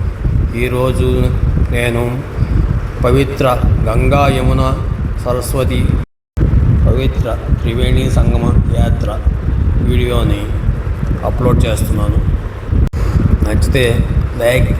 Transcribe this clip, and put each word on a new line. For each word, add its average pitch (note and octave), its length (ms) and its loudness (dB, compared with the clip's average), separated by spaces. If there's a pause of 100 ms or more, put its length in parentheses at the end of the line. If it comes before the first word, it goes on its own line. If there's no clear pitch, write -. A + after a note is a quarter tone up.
(640)
ఈరోజు B2+ 600 0 (480)
నేను A#2+ 520 -2 (800)
పవిత్ర C3+ 540 0 (300)
గంగా, C3 400 2
యమున, C3 480 0 (480)
సరస్వతి B2 600 -2 (1000)
పవిత్ర A#2+ 520 0 (220)
త్రివేణి B2+ 500 0
సంగమ A#2+ 420 2 (260)
యాత్ర - 400 0 (640)
వీడియోని - 640 0 (800)
అప్‌లోడ్ A#2+ 400 2
చేస్తున్నాను. G#2+ 500 0 (1300)
నచ్చితే A#2+ 500 2 (400)
లైక్ A#2+ 420 2